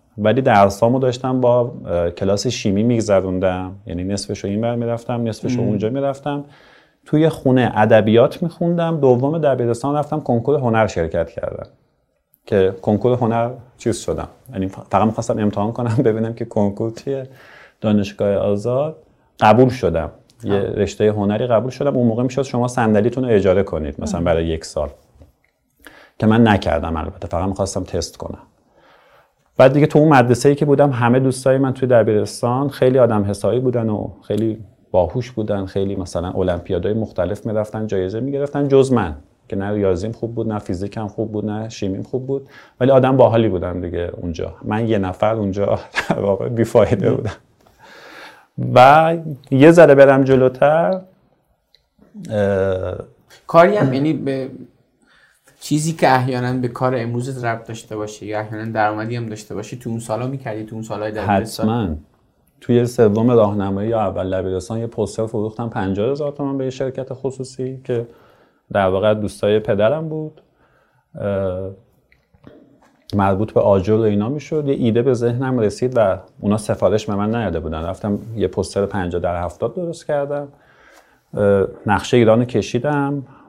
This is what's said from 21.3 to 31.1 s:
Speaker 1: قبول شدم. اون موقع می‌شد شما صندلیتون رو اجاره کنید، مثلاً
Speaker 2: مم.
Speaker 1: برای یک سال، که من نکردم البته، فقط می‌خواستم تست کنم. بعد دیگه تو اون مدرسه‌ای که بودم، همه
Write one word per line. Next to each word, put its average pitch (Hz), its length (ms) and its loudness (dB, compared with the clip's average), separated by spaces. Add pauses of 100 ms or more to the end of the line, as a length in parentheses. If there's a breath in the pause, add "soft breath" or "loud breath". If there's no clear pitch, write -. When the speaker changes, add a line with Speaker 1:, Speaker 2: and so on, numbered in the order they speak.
Speaker 1:
قبول 123 240 2
شدم. 139 260 -2
اون 123 100 2
موقع 117 160 0
می‌شد 131 200 -2
شما 123 260 -2
صندلیتون 117 560 0
رو 123 60 -2
اجاره 95 320 4
کنید، 76 380 -6
مثلاً 87 200 -4
Speaker 2:
مم. 85 60 -2
Speaker 1:
برای 82 200 2
یک 80 180 -4
سال، 76 240 -6 (1300 loud breath)
که 113 80 0
من 113 220 6
نکردم 82 480 0
البته، - 320 -10
فقط 87 200 -2
می‌خواستم 95 360 -4
تست - 320 -8
کنم. - 220 -12 (1160 soft breath)
بعد 131 160 8
دیگه 147 140 4
تو 151 120 2
اون 151 100 6
مدرسه‌ای 127 460 6
که 151 100 -2
بودم، 143 260 4
همه 123 300 4